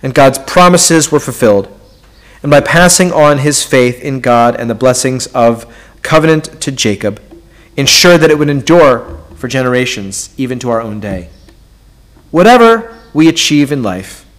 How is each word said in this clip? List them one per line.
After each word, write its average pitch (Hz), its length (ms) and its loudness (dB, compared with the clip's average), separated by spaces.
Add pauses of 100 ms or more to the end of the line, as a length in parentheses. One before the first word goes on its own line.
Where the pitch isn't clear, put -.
and 135 100 -8
God's 135 260 4
promises 170 680 2
were 147 120 0
fulfilled. 104 480 0 (720)
And 147 80 0
by 143 80 6
passing 175 540 0
on 147 240 2
his 139 260 -2
faith 123 380 0
in 135 180 -8
God 120 380 2
and 117 120 -8
the 113 60 -4
blessings 127 520 -2
of 117 380 -2 (360)
covenant 156 600 -2
to - 80 -8
Jacob, 107 520 -6 (560)
ensured 160 420 2
that 156 100 2
it 151 80 2
would 147 120 0
endure 143 760 0 (120)
for - 120 -12
generations, 123 880 -4
even 127 240 -8
to 123 100 -8
our 113 120 -2
own 107 180 -12
day. 95 300 -12 (1040)
Whatever 226 600 4 (200)
we 156 160 4
achieve 147 420 0
in 143 100 -4
life 98 440 -10 (140)